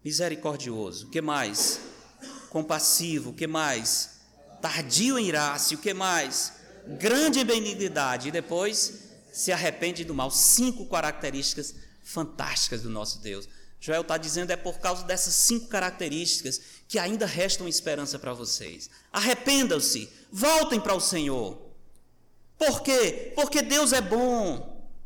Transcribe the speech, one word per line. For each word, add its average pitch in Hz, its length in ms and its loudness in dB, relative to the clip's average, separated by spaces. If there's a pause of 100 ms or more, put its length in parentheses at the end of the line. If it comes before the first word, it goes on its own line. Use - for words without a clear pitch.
Misericordioso. 151 1040 -4
O - 20 -18
que 160 120 -2
mais? 135 580 0 (680)
Compassivo. 156 800 2
O 117 40 -10
que 160 140 -4
mais? 147 720 0 (420)
Tardio 165 560 2
em 220 100 2
irar-se. 151 480 2
O 151 40 -10
que 202 140 -2
mais? 180 600 0 (320)
Grande 262 540 4
em 254 60 4
benignidade. 185 800 0
E 151 40 -4
depois 175 760 -2 (260)
se - 220 0
arrepende 165 500 -2
do 160 100 -6
mal. 135 160 0
Cinco 240 560 4
características 147 880 -2 (300)
fantásticas 147 760 -2
do 113 80 -6
nosso 107 320 -6
Deus. 101 260 -10 (340)
Joel 160 220 0
tá 160 140 0
dizendo, 160 340 -2
é 175 60 0
por 175 220 -4
causa 185 260 -2
dessas 180 280 0
cinco 233 340 4
características 170 920 -2 (260)
que 220 140 0
ainda 202 260 0
restam 180 400 0
esperança 147 540 -2
para 127 140 -6
vocês. 107 560 -6 (240)
Arrependam-se, 214 960 2 (200)
voltem 277 520 4
para 208 120 0
o 180 60 0
Senhor. 139 580 0 (1000)
Por 285 240 2
quê? 247 540 2
Porque 294 260 2
Deus 277 320 4
é 254 80 4
bom. 226 840 0 (200)